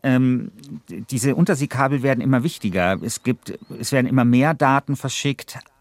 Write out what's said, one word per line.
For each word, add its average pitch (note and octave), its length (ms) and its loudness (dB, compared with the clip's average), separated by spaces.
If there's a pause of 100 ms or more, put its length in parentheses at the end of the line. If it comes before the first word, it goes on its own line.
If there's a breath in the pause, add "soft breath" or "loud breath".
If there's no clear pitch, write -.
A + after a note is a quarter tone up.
ähm, B2+ 480 2 (360)
diese A#2 460 -4
Unterseekabel C#3 680 0
werden C3 180 2
immer C3 220 2
wichtiger. F#2 580 0
Es - 220 -8
gibt, - 340 -4 (220)
es A#2+ 120 -8
werden C3 140 2
immer B2+ 200 2
mehr B2+ 280 4
Daten C#3 420 2
verschickt. - 600 -6 (240)